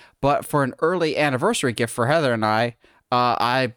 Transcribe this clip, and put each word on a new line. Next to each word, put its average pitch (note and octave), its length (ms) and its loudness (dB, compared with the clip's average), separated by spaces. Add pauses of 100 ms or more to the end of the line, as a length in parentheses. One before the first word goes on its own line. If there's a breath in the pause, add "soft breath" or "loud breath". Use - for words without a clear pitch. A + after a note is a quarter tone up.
(200 loud breath)
But C#3 240 0
for C#3+ 180 0
an B2+ 180 -2
early E3 360 0
anniversary C#3+ 560 0
gift A#2 200 -4
for A#2 140 -2
Heather C#3+ 260 2
and A2 120 0
I, A2+ 320 0 (340 soft breath)
uh, B2 300 2
I B2 360 0